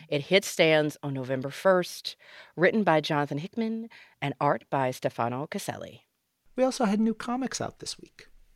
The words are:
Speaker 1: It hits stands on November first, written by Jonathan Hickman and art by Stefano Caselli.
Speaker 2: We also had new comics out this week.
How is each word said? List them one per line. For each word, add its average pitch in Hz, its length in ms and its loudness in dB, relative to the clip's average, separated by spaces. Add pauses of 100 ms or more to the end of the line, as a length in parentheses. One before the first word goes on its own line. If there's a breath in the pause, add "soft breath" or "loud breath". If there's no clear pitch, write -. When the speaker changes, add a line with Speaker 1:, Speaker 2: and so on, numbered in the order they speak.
Speaker 1:
It 147 140 -2
hits 190 260 2
stands 156 560 4
on 143 100 -4
November 131 360 -4
first, - 680 0 (400 soft breath)
written 185 280 2
by 160 180 4
Jonathan 147 380 -2
Hickman 226 500 -6 (320 soft breath)
and 139 180 -4
art 151 300 2
by 135 220 0
Stefano 127 560 -4
Caselli. 101 560 -10 (520)
Speaker 2:
We 254 80 2
also 254 220 0
had 208 160 2
new 220 120 2
comics 240 460 -6
out 110 200 -6
this - 200 -12
week. - 280 -20 (280)